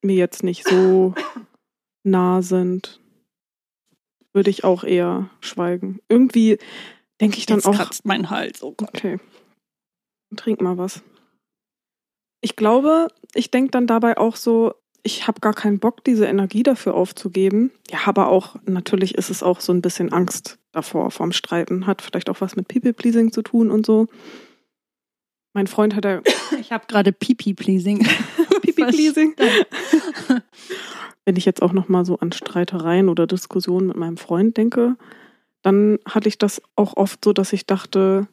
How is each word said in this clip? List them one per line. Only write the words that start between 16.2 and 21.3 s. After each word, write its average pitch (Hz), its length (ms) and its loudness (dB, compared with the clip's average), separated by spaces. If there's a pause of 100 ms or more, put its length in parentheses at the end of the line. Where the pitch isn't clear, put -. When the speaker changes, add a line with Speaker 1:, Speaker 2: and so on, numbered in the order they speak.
Speaker 1:
Energie 196 360 0
dafür 247 320 0
aufzugeben. 190 760 0 (200)
Ja, - 160 -8
aber 196 220 2
auch, - 360 2
natürlich 185 520 -2
ist - 140 -6
es 185 120 -8
auch 180 180 0
so - 120 -2
ein 175 100 2
bisschen 175 300 -4
Angst - 460 -4 (140)
davor, - 380 -4
vorm 175 220 -6